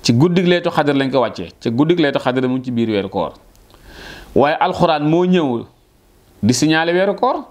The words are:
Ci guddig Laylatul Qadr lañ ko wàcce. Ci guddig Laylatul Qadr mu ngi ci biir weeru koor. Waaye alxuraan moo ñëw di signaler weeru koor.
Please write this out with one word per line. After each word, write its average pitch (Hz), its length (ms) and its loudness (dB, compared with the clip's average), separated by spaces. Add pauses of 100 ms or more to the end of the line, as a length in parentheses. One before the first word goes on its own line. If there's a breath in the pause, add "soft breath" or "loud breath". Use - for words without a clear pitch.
Ci 120 100 2
guddig 175 340 2
Laylatul 175 260 0
Qadr 147 220 0
lañ 135 160 0
ko 131 100 0
wàcce. 98 280 -6 (120)
Ci 120 100 -4
guddig 156 280 0
Laylatul 143 240 0
Qadr 131 260 -2
mu 127 100 -2
ngi 127 60 -8
ci 127 60 -8
biir 117 200 -2
weeru 98 180 -2
koor. 87 240 -6 (1000 loud breath)
Waaye 143 260 4
alxuraan 165 480 0
moo 170 160 2
ñëw 147 400 0 (800)
di 110 120 2
signaler 160 400 2
weeru 190 200 0
koor. 277 360 -2